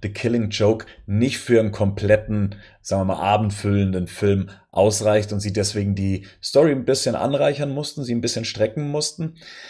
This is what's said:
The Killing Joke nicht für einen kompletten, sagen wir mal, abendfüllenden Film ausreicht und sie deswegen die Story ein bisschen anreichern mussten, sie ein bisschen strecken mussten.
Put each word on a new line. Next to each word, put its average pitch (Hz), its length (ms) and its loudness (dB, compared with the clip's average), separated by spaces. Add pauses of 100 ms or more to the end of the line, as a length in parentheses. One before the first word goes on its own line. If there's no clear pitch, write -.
The 101 100 -4
Killing 117 360 -2
Joke 107 360 2 (220)
nicht 113 320 0
für 117 200 4
einen 107 120 2
kompletten, 101 840 0 (260)
sagen 98 200 -2
wir 92 140 0
mal, 76 60 -6
abendfüllenden 101 880 2
Film 101 420 0 (220)
ausreicht 104 640 2
und 101 60 -2
sie 101 120 -4
deswegen 101 440 -2
die 98 320 -2 (160)
Story 151 280 4
ein 131 140 -2
bisschen 131 300 0
anreichern 139 560 0
mussten, 135 320 -8
sie 120 100 -4
ein 117 80 -2
bisschen 117 240 -4
strecken 147 440 -2
mussten. 151 480 -6 (320)